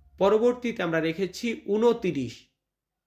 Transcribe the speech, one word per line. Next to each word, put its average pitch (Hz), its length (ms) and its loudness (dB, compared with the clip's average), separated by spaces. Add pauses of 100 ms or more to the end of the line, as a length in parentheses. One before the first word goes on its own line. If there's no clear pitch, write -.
(180)
পরবর্তীতে 220 640 2
আমরা 165 180 0
রেখেছি 180 680 -4
ঊনত্রিশ। 196 800 0 (580)